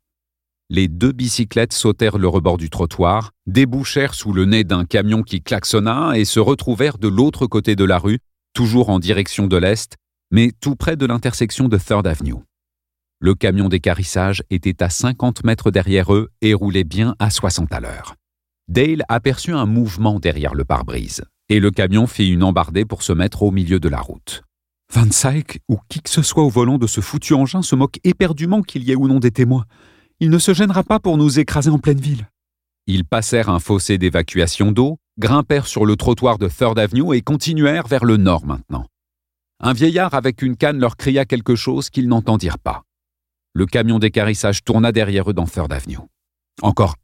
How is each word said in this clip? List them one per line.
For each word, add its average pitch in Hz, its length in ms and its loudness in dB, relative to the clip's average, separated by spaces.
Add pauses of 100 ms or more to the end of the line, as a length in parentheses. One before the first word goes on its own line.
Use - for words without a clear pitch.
(680)
Les 90 200 0
deux 98 240 0
bicyclettes 117 580 -2
sautèrent 107 460 0
le 92 100 2
rebord 87 300 2
du 82 120 -8
trottoir, 92 640 -2 (140)
débouchèrent 135 680 0
sous 104 200 -6
le 92 100 2
nez 104 220 4
d'un 90 180 -2
camion 107 400 0
qui 92 180 -8
klaxonna 117 760 -2
et 107 80 2
se 110 160 2
retrouvèrent 131 560 0
de 104 100 -2
l'autre 123 400 0
côté 104 300 0
de 98 80 4
la 92 120 4
rue, 101 220 0 (320)
toujours 120 380 2
en 95 100 2
direction 98 480 -2
de 92 80 0
l'est, 92 400 0 (340)
mais 113 300 4
tout 143 160 -4
près 156 220 -2
de 139 80 -2
l'intersection 120 640 -2
de 107 80 2
Third 101 280 0
Avenue. 76 300 -4 (840)
Le 92 120 2
camion 98 360 0
d'équarrissage 92 800 -2
était 90 340 -2
à 87 60 0
cinquante 123 560 -2
mètres 113 260 2
derrière 95 420 2
eux 104 160 0 (120)
et 107 120 4
roulait 98 300 0
bien 101 360 -2
à 104 100 0
soixante 90 420 -2
à - 80 -6
l'heure. - 360 -14 (520)
Dale 151 400 -2
aperçut 127 460 -2
un 139 120 0
mouvement 107 540 0
derrière 73 340 -2
le 71 120 -4
pare-brise, 62 580 -6 (240)
et 107 140 4
le 101 100 4
camion 104 360 2
fit 107 200 0
une 90 160 2
embardée 92 400 0
pour 107 200 -8
se 92 100 0
mettre 90 300 -2
au 101 80 4
milieu 92 280 0
de 80 80 0
la 69 140 -4
route. « - 420 -14 (500)
Van 113 160 4
Syke 143 600 -2
ou 110 180 0
qui - 140 -12
que - 80 -12
ce - 120 0
soit 156 220 2
au 143 60 4
volant 120 280 2
de 120 100 0
ce - 120 -4
foutu - 340 -2
engin 139 280 2
se 147 140 -2
moque 127 280 0
éperdument 175 580 0
qu'il 135 220 -8
y 123 80 -2
ait 131 40 0
ou 135 120 2
non 135 120 2
des 120 120 2
témoins. 127 320 2 (560)
Il 160 120 2
ne 170 80 6
se 190 140 4
gênera 190 300 2
pas 220 160 0
pour 175 160 0
nous 147 240 4
écraser 147 300 0
en 151 80 4
pleine 139 240 0
ville. » 127 260 -4 (600)
Ils 92 180 0
passèrent 110 440 0
un 87 100 0
fossé 101 380 0
d'évacuation 87 760 0
d'eau, 131 260 0 (200)
grimpèrent 135 500 0
sur 107 180 -2
le 104 100 4
trottoir 117 420 2
de 95 120 -2
Third 113 300 -2
Avenue 120 360 0
et 120 60 0
continuèrent 151 640 0
vers 131 160 0
le 113 140 4
nord 87 280 2
maintenant. 65 400 -8 (720)
Un 127 140 0
vieillard 165 400 0
avec 131 280 -2
une 127 160 -2
canne 147 220 0
leur 120 180 0
cria 135 280 0
quelque 123 300 0
chose 135 340 -2
qu'ils 127 180 -2
n'entendirent 110 520 0
pas. - 240 -8 (720)
Le 92 120 0
camion 113 340 2
d'équarrissage 104 640 0
tourna 113 280 2
derrière 101 380 0
eux 104 40 0
dans 90 120 -2
Third 82 260 -6
Avenue. - 280 -10 (600)
Encore 101 420 0